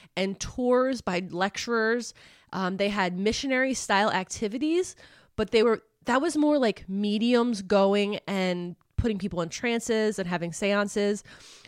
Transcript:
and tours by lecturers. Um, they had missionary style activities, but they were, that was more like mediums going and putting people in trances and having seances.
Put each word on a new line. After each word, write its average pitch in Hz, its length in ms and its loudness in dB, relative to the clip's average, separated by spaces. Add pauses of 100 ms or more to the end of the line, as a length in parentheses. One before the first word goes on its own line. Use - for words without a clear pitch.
(160)
and 196 240 -2
tours 247 640 0
by 185 300 -2
lecturers. 220 840 -2 (400)
Um, 185 240 -4
they 202 120 2
had 185 280 0
missionary 254 560 0
style 208 380 2
activities, 254 840 -2 (400)
but 214 160 -2
they 226 120 6
were, 226 180 2 (240)
that 254 160 2
was 311 160 0
more 294 220 4
like 226 280 0
mediums 214 720 0
going 202 680 2
and 180 480 -4 (220)
putting 220 200 0
people 180 240 -4
in 165 80 -4
trances 220 720 -2
and 180 80 -4
having 170 260 -4
seances. 202 720 0 (440)